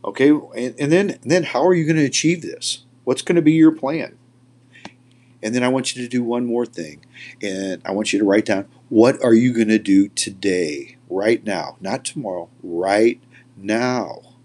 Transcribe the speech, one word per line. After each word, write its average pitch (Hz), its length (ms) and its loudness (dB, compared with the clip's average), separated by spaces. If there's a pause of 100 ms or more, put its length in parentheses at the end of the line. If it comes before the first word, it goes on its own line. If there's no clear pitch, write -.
Okay, 131 240 2
and, 127 500 0
and 143 140 0
then, 190 180 2
and - 200 -10
then 175 140 4
how 135 220 0
are 185 80 4
you 160 120 0
gonna 156 160 2
achieve 156 400 -2
this? - 420 -10 (180)
What's 131 200 -2
gonna 170 200 2
be 156 100 4
your 160 200 6
plan? 151 440 -8 (1300)
And 110 120 -4
then 123 80 0
I 123 60 2
want 131 260 -2
you 123 80 -10
to 120 60 -10
do 123 140 -2
one 120 240 -4
more 120 200 -2
thing, 76 380 -14 (380)
and 95 420 -6
I 95 80 -6
want 104 200 -4
you 98 60 0
to 104 60 2
write 101 220 4
down, 98 220 -2 (200)
what 117 340 4
are 113 120 6
you 123 180 4
gonna 110 260 2
do 101 300 4
today, 90 880 -4 (120)
right 101 360 0
now? 95 360 -6
Not 131 240 -8
tomorrow, 92 440 -10 (140)
right 98 580 0 (360)
now. 110 680 -4 (220)